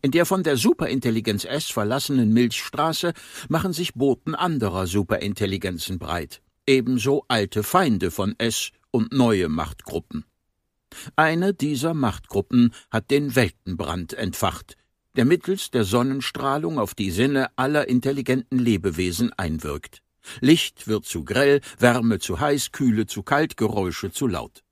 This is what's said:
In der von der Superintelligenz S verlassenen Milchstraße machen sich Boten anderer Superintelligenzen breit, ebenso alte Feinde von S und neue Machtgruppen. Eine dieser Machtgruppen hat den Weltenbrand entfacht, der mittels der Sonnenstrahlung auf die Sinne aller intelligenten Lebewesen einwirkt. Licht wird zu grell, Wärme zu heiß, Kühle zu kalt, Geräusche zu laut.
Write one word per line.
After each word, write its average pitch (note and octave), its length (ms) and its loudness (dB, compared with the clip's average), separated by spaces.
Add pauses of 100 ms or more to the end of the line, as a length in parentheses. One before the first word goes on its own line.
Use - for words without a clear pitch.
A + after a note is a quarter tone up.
In C#3 100 0
der E3 160 4
von F#3+ 160 0
der D3+ 140 2
Superintelligenz A2+ 880 0
S D3 260 -6
verlassenen A#2 640 2
Milchstraße D3 800 0 (340)
machen E3 240 0
sich E3+ 220 -4
Boten B2+ 400 0
anderer A2 520 0
Superintelligenzen F#2+ 1120 -2
breit, E2 440 -8 (240)
ebenso C3 600 2
alte G#2+ 340 0
Feinde A2 500 2
von G2+ 260 -4
S - 320 -2 (200)
und A#2 220 0
neue A2+ 360 4
Machtgruppen. D#2 760 -6 (920)
Eine E3 380 2
dieser D3 400 -2
Machtgruppen A#2+ 800 2 (160)
hat A2 200 -2
den C#3 240 2
Weltenbrand F2 760 -2
entfacht, - 640 -6 (400)
der B2 80 4
mittels F3+ 460 0
der A#2 140 0
Sonnenstrahlung C3+ 960 -2
auf G#2 160 -4
die F#2+ 160 -4
Sinne C3 460 0
aller C#3+ 320 0
intelligenten B2+ 680 0
Lebewesen F#2 760 0
einwirkt. D#2 680 -8 (380)
Licht - 460 2
wird G#2+ 180 -2
zu D#2+ 200 -6
grell, C#3 360 4 (200)
Wärme A#2 400 4
zu F2+ 180 -6
heiß, D3 320 0
Kühle A2 360 2
zu - 180 -8
kalt, D3+ 320 0
Geräusche G2 560 -2
zu C3+ 160 -2
laut. C2 440 -6